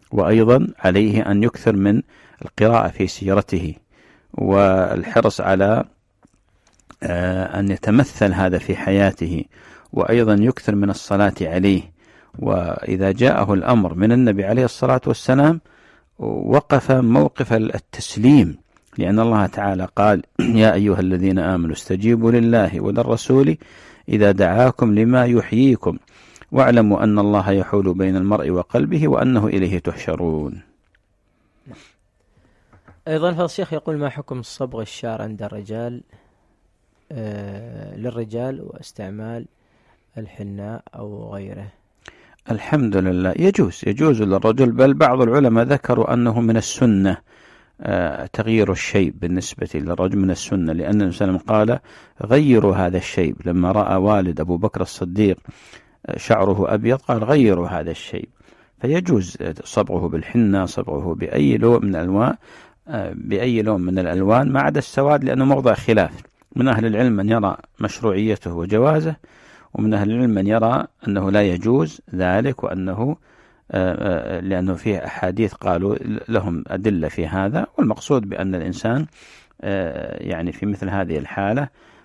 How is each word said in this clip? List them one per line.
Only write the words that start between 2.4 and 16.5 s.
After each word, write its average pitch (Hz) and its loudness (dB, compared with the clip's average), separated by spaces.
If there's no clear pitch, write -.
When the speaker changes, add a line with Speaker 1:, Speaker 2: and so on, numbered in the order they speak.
Speaker 1:
القراءة 110 2
في 90 -4
سيرته 95 -2
والحرص 98 2
على، 98 2
آه، 90 -4
أن 98 -2
يتمثل 107 0
هذا 90 0
في 95 -4
حياته، 95 0
وأيضا 110 2
يكثر 107 2
من 101 2
الصلاة 98 0
عليه. 92 0
وإذا 98 -2
جاءه 104 2
الأمر 95 2
من 104 2
النبي 110 2
عليه 120 2
الصلاة 127 0
والسلام 143 2
وقف - 0